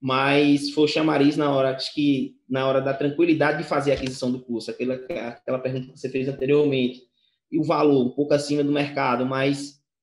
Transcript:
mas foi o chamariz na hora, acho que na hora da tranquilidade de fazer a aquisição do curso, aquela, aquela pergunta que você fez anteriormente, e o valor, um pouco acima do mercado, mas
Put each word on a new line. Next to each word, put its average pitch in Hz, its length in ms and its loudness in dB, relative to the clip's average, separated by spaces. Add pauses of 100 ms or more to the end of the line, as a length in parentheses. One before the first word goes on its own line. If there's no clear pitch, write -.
mas 143 680 2
foi 151 140 2
o 147 40 4
chamariz 151 480 2
na 147 180 0
hora, 135 220 0
acho - 160 -10
que 143 440 0 (120)
na 131 180 -2
hora 135 140 2
da 139 140 -2
tranquilidade 147 640 2
de 165 100 -8
fazer 143 240 0
a - 20 2
aquisição 127 380 -4
do 127 80 -6
curso, 117 300 -8
aquela, 123 240 -6
aquela 123 640 -6
pergunta 127 340 -6
que - 60 -20
você 127 100 -6
fez 131 180 -4
anteriormente, 135 760 0 (480)
e 151 80 -2
o 156 60 0
valor, 147 420 4
um 123 80 -4
pouco 147 180 0
acima 147 320 0
do 143 80 0
mercado, 135 540 0
mas 135 560 -2 (200)